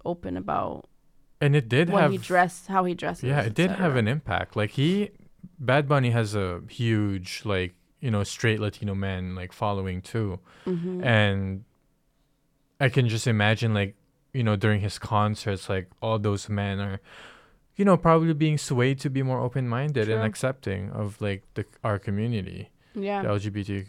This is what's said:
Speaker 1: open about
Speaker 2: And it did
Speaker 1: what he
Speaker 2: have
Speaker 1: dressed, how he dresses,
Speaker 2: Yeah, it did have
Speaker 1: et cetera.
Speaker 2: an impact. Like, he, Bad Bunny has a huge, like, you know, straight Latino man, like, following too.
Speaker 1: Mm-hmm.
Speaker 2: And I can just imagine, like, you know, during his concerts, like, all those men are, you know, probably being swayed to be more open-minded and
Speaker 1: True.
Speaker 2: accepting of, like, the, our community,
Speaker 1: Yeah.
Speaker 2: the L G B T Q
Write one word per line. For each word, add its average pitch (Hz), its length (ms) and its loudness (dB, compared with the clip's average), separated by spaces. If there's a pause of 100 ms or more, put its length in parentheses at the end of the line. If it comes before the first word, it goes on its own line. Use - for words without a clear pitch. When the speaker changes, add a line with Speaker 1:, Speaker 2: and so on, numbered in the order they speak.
Speaker 1:
open 175 320 -6
about - 500 -4 (520)
Speaker 2:
And 147 160 2
it 123 140 0
did 165 200 2
Speaker 1:
what 175 200 4
he 131 60 0
Speaker 2:
have 117 100 -8
Speaker 1:
dressed, 180 420 0
how 190 180 2
he 175 100 -2
dresses, 175 300 -8
Speaker 2:
Yeah, 139 160 2
it 107 120 -2
did 175 180 2
have 190 80 -4
Speaker 1:
et 190 40 2
cetera. 139 160 4
Speaker 2:
an 107 80 2
impact. 110 480 -2
Like, 104 160 0
he, 185 400 0 (480)
Bad 135 280 2
Bunny 135 220 4
has 113 260 2
a 92 320 -2
huge, 104 800 -2
like, 92 300 -2 (260)
you 127 100 -2
know, 101 120 2
straight 110 360 0
Latino 104 340 -4
man, 92 420 -4
like, 90 180 -10
following 95 480 -4
too. 101 380 -4 (260)
Speaker 1:
Mm-hmm. 180 380 -4
Speaker 2:
And 98 600 2 (1160)
I 135 100 4
can 123 180 2
just 110 200 0
imagine, 110 460 4
like, 101 220 0 (380)
you 127 100 0
know, 107 120 4
during 104 260 2
his 101 180 -4
concerts, 104 720 -2
like, 95 200 -2 (120)
all 110 180 0
those 101 300 -2
men 101 300 -2
are, 101 200 -6 (800)
you 202 80 2
know, 185 120 8
probably 165 360 4
being 151 240 2
swayed 135 420 2
to 147 100 -4
be 135 140 0
more 127 160 0
open-minded 123 720 -2
and 110 100 2
Speaker 1:
True. 107 80 0
Speaker 2:
accepting 101 640 -4
of, 104 300 -6
like, 101 220 -4 (120)
the, 107 100 -4 (180)
our 107 160 0
community, 98 720 -4 (240)
Speaker 1:
Yeah. 202 300 -4
Speaker 2:
the 113 60 -2
L 104 100 0
G 104 100 -6
B 101 140 -6
T 98 180 -4
Q 95 80 -10